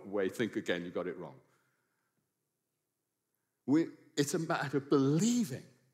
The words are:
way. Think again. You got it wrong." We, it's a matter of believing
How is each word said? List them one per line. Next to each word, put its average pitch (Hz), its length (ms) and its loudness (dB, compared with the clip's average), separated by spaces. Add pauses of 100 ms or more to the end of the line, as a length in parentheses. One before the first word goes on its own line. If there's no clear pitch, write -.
way. 98 240 0
Think 110 260 -4
again. 87 300 -2
You 87 60 -10
got 87 160 -4
it 85 100 -8
wrong." 80 180 -12 (2250)
We, 156 220 4 (280)
it's 143 180 0
a - 60 0
matter 151 380 -2
of 135 120 -4
believing 151 760 2 (300)